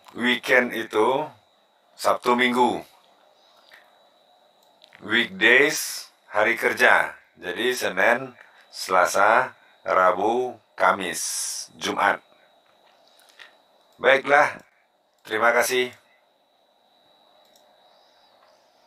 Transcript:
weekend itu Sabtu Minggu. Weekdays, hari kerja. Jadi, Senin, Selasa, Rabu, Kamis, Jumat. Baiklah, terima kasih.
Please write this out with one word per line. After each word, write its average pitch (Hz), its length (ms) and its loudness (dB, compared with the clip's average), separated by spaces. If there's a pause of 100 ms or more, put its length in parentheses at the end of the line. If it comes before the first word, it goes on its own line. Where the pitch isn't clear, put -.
(140)
weekend 123 640 0
itu 113 500 0 (720)
Sabtu 104 400 0
Minggu. 123 460 0 (2250)
Weekdays, 113 1040 0 (220)
hari 107 300 0
kerja. 98 560 2 (240)
Jadi, 98 360 -4
Senin, 117 600 -2 (360)
Selasa, 98 840 2 (320)
Rabu, 98 680 0 (200)
Kamis, 92 480 -2 (520)
Jumat. 92 480 -2 (1800)
Baiklah, 135 600 2 (640)
terima 110 320 0
kasih. 123 400 0 (3000)